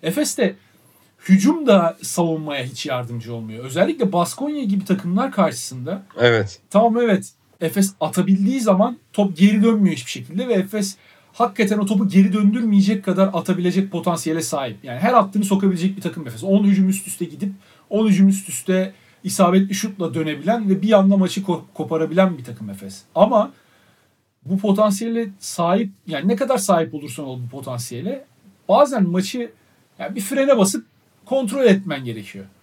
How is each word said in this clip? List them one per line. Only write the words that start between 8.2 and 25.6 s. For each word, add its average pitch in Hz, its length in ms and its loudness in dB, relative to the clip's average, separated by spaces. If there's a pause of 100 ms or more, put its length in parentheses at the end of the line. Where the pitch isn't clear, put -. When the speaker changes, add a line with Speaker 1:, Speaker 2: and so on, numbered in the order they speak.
Speaker 1:
zaman 214 380 2 (160)
top 190 240 0
geri 208 260 4
dönmüyor 208 320 2
hiçbir - 160 -12
şekilde 160 360 -8
ve 233 60 0
Efes 196 440 -2 (360)
hakikaten 208 440 0
o 208 80 0
topu 202 220 0
geri 190 260 4
döndürmeyecek 208 720 2
kadar 190 280 2
atabilecek 175 580 -2
potansiyele 160 500 -4
sahip. 131 420 -6
Yani 127 160 -10
her 226 140 0
attığını 202 320 2
sokabilecek 196 520 0
bir - 40 -12
takım 160 260 -8
Efes. 117 160 -12
On 196 200 2
hücum 190 260 4
üst - 180 -4
üste - 180 -8
gidip 196 260 -8 (380)
on 220 180 0
hücum 196 200 6
üst 196 220 0
üste 190 440 -2 (300)
isabetli 190 520 2
şutla 180 380 -6
dönebilen 165 560 -2
ve 185 120 2
bir 214 100 0
anda 196 260 6
maçı 190 240 0
ko-, 175 200 -4 (120)
koparabilen 160 640 0
bir 123 60 -14
takım 107 260 -14
Efes. 98 320 -16 (140)
Ama 214 360 2 (920)
bu 180 120 -4
potansiyele 214 720 0 (100)
sahip, 196 520 -2 (160)